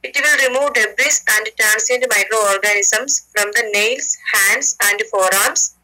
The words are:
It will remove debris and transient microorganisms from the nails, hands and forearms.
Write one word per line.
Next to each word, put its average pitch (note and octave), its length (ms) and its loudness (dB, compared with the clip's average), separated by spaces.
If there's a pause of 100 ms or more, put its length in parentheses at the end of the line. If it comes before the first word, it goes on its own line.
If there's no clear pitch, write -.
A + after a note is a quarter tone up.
It - 120 -12
will C#4 360 2
remove C4+ 240 0
debris A#3+ 420 0 (100)
and G#3+ 220 0 (100)
transient G#3+ 520 0
microorganisms G#3 1200 0
from G#3 180 0
the A3 200 0
nails, A3+ 460 -2 (160)
hands G#3 500 2
and G3+ 160 0 (100)
forearms. G3 720 0